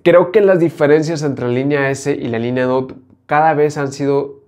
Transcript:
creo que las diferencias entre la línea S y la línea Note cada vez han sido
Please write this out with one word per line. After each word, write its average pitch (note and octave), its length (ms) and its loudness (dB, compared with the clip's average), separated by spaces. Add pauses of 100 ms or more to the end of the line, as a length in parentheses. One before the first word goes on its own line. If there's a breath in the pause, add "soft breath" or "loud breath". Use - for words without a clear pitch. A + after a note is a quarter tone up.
creo F3 280 4
que G#3+ 100 4
las F#3+ 180 4
diferencias D#3 640 0
entre B2+ 240 -4
la B2 60 -2
línea C#3 360 0
S C#3 240 -4
y - 140 -6
la A2+ 120 -4
línea B2 260 -2
Note B2+ 300 -2 (300)
cada D#3 280 2
vez D3 240 0
han C#3 140 -4
sido C#3 560 -4